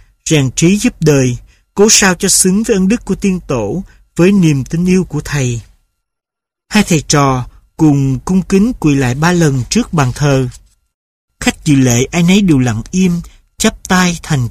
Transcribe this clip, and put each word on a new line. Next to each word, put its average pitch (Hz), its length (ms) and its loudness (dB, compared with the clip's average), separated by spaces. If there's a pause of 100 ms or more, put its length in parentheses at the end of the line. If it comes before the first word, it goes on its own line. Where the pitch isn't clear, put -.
(260)
rèn 139 260 0
trí 180 260 2
giúp 220 220 -2
đời, 135 380 0 (380)
cố 202 140 4
sao 190 260 2
cho 185 140 -2
xứng 190 340 0
với 226 120 -2
ân 190 120 0
đức 240 180 -2
của 190 100 -4
tiên 185 320 -2
tổ, 127 360 -6 (320)
với 175 160 4
niềm 160 340 2
tin 165 200 -4
yêu 185 180 2
của 147 180 -8
thầy. 123 400 -4 (1080)
Hai 214 140 2
thầy 160 180 0
trò 135 460 -2 (300)
cùng 139 420 2
cung 185 220 -2
kính 196 380 0
quỳ 147 160 0
lại 127 200 -2
ba 160 160 0
lần 147 380 0
trước - 240 -2
bàn 135 220 0
thờ. 135 320 0 (920)
Khách - 260 -4
dự 147 100 2
lễ 127 360 2
ai 170 120 0
nấy 185 180 4
đều 160 180 2
lặng 117 220 -2 (100)
im, 180 300 0 (360)
chắp - 300 -4
tay 180 360 0
thành 127 280 -2